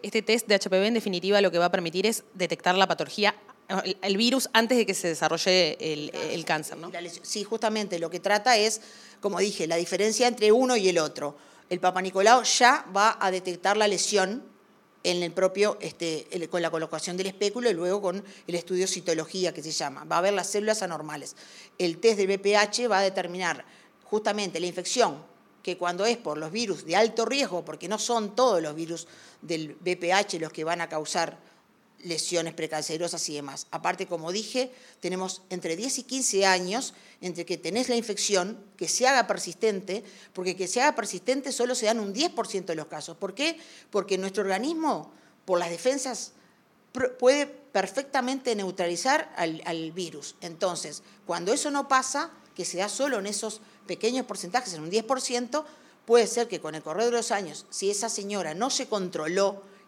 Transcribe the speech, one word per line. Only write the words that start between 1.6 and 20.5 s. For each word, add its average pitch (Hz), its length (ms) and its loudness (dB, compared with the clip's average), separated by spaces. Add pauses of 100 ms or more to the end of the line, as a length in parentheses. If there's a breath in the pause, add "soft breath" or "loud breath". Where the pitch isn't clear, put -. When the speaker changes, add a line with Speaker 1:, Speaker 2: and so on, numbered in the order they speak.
Speaker 1:
a 175 80 2
permitir 185 340 0
es 220 160 -2 (120)
detectar 180 420 0
la 190 100 6
patología, 175 480 0 (500)
el, - 180 -6
el 196 140 0
virus 240 360 2
antes 233 260 4
de 214 80 2
que 190 80 -2
se 175 140 -2
desarrolle 165 720 2
el, 151 320 -6
Speaker 2:
Claro. 156 180 -6
Speaker 1:
el 165 140 -4
cáncer, 156 320 -4
¿no? 170 140 -14
Speaker 2:
La 175 100 -12
lesión, 175 260 -14
sí, 208 160 -4
justamente, 214 560 -4
lo 165 100 -4
que 170 120 -8
trata 208 360 4
es, 220 240 2 (400 loud breath)
como 190 200 -2
dije, 202 260 0
la 170 80 -2
diferencia 208 540 2
entre 214 240 6
uno 254 240 6
y 190 120 4
el 175 100 4
otro. 147 380 -2 (340 loud breath)
El 180 100 -2
Papa 180 220 2
Nicolau 196 420 6
ya 262 420 6 (100)
va 214 240 4
a 190 120 2
detectar 185 440 0
la 214 120 4
lesión 202 560 2 (600)
en 175 180 0
el 170 100 -2
propio, 190 480 2
este, 160 520 -6
el, 170 160 -6
con 180 120 -2
la 165 100 0
colocación 160 460 -6
del 190 120 -2
espéculo 208 420 0
y - 20 4
luego 180 300 0
con 196 220 -2 (220 loud breath)
el 170 80 -4
estudio 180 320 -2
citología, 165 680 -2
que 160 80 -12
se 156 80 -10
llama. 147 340 -6
Va 160 140 0
a - 20 4
ver 202 140 2
las 180 140 -2
células 214 340 0